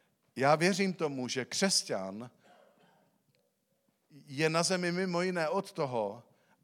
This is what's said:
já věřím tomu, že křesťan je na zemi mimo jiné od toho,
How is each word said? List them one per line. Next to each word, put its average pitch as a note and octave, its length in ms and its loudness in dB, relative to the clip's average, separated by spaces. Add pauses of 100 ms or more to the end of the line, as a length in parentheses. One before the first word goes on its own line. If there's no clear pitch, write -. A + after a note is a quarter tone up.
(360)
já C#3 200 6
věřím F#3 380 2
tomu, C#3 340 -4
že B2 180 -4
křesťan A2 840 -2 (1900)
je C#3+ 240 2
na E3 140 4
zemi F3+ 280 2
mimo F3 300 0
jiné F3+ 280 0
od F#3+ 220 -2
toho, B2 520 -4 (400)